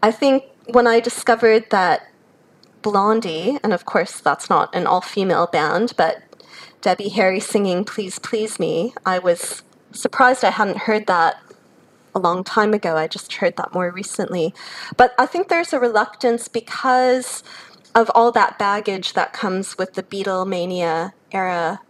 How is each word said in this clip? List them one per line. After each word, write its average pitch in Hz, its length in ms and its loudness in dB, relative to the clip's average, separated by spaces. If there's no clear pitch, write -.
I 220 120 4
think 269 320 2
when 240 180 4
I 233 140 6
discovered 233 720 2
that 185 320 2
Blondie, 208 800 0
and 208 80 2
of 175 140 -4
course - 340 -2
that's - 280 -2
not 170 280 2
an 180 100 -2
all-female 180 640 0
band, 170 480 0
but 165 220 0
Debbie 196 280 -2
Harry 190 320 0
singing 196 440 0
Please - 360 -10
Please 214 400 -6
Me, 165 340 -2
I 185 140 0
was 180 440 -2
surprised - 540 2
I 196 60 6
hadn't 202 280 -2
heard 214 300 -2
that 165 340 2
a 196 60 -2
long 180 240 0
time 214 280 2
ago. 180 240 -2
I 156 120 -2
just - 260 -12
heard 175 220 -2
that - 180 -8
more 180 160 -2
recently. 180 640 -4
But 240 220 6
I 269 80 4
think 349 220 -4
there's 339 240 0
a 277 80 0
reluctance 233 680 0
because 254 960 0
of 226 180 4
all 233 180 6
that - 280 2
baggage 202 540 -2
that - 180 -2
comes 190 440 -6
with 185 180 -6
the 185 100 -6
Beatlemania 185 1080 -4
era 185 580 -4